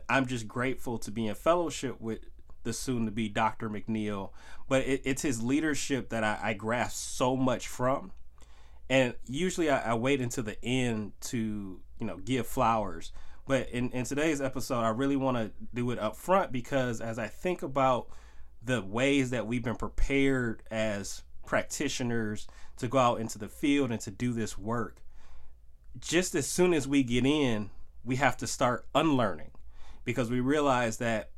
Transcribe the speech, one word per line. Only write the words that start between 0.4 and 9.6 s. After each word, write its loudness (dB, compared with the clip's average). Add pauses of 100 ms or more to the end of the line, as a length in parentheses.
grateful -2
to -4
be -2
in 0
fellowship 0
with -4 (420)
the -2
soon-to-be -2
Doctor 0
McNeil, -2 (380)
but 2
it, 0
it's 0
his 0
leadership 0
that 0
I, 2
I 0
grasp -2
so 0
much 2
from. 0 (800)
And 4 (100)
usually 0